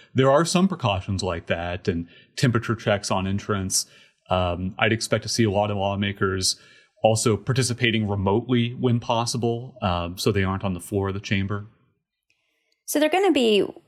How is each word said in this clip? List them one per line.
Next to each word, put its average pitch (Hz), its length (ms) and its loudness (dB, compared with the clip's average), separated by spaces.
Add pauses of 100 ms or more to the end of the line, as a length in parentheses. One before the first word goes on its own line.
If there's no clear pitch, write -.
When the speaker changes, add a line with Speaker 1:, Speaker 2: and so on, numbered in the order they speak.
(140)
Speaker 1:
there 135 180 4
are 151 140 6
some 180 240 2
precautions 101 520 -2
like 87 260 -4
that 87 420 -4
and 85 180 -2 (300)
temperature 117 380 0
checks 104 360 -2
on 95 160 0
entrance. 98 600 -2 (420)
Um, 90 500 -2
I'd 113 140 2
expect 113 300 -2
to 110 60 -8
see - 140 2
a 107 80 2
lot 104 180 0
of 104 60 -4
lawmakers 98 840 -2 (460)
also 110 320 4
participating 117 720 0
remotely 117 680 0
when 120 260 0
possible, 117 800 -4
um, 87 360 -2
so - 140 0
they 98 140 0
aren't 95 180 -4
on 95 100 -2
the 87 60 -8
floor 98 300 -4
of 95 40 -4
the 98 60 -8
chamber. 101 460 -4 (1200)
Speaker 2:
So - 160 -2
they're 302 80 2
gonna 370 240 4
be 226 320 4 (220)